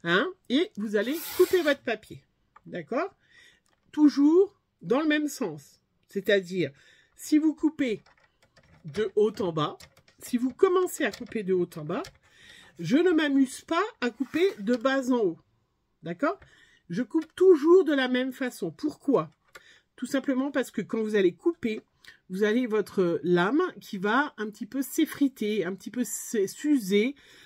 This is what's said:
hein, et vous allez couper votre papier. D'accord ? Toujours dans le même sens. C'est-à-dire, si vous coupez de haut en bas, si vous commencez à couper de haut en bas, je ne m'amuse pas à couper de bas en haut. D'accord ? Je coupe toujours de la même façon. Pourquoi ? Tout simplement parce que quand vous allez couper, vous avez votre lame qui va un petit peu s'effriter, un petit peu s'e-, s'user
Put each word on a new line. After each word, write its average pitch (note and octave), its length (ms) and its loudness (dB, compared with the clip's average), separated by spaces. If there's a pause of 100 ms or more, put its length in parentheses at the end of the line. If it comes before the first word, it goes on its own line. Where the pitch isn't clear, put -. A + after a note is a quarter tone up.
hein, F3+ 240 2 (220)
et C#4+ 280 0
vous G#3 180 -6
allez A3+ 200 0 (220)
couper F#4 240 2
votre C#4+ 200 0
papier. - 420 -8 (420)
D'accord ? A3 480 -8 (800)
Toujours D4+ 680 4 (220)
dans A3 200 0
le D#4+ 60 0
même D4+ 200 0
sens. D#3+ 520 -10 (280)
C'est-à-dire, F#3+ 640 -2 (440)
si - 220 0
vous D4+ 160 2
coupez D4 480 -4 (840)
de D#3+ 300 -6
haut G#3 260 2
en F3 120 -2
bas, D#3 240 -4 (420)
si - 180 -6
vous B3 140 -2
commencez F#4 540 0
à G#3 60 -2
couper A3 320 -10
de F#3 100 0
haut F3 220 0
en D3+ 100 -12
bas, G3 180 -6 (760)
je F3+ 180 0
ne F4 140 4
m'amuse C#4 500 2
pas E4 220 0 (180)
à B3 80 -2
couper D#4 480 -2
de G#3+ 180 0
bas C4 360 -2
en A#3+ 80 2
haut. F3 200 -2 (640)
D'accord ? F3+ 380 -4 (500)
Je F3 120 -6
coupe D#4 340 -4
toujours F4 500 6
de D4+ 80 0
la C4 140 0
même B3+ 260 0
façon. B3 360 -6
Pourquoi ? F#3+ 640 -2 (640)
Tout - 100 -10
simplement C4+ 460 -2
parce C4 180 -4
que - 120 -6
quand A3 200 -6
vous G#3+ 140 -4
allez F#3 180 2
couper, A3+ 480 -4 (480)
vous F#3+ 140 -2
avez A#3 240 0
votre G3 560 0
lame F3 380 2 (180)
qui - 180 -12
va A3+ 400 0
un G#3+ 120 -6
petit G#3 160 -12
peu C4+ 160 -8
s'effriter, A3 840 -2
un F#3 100 -6
petit G3+ 160 -14
peu A#3+ 120 -4
s'e-, - 440 -4
s'user A#3 680 0 (300)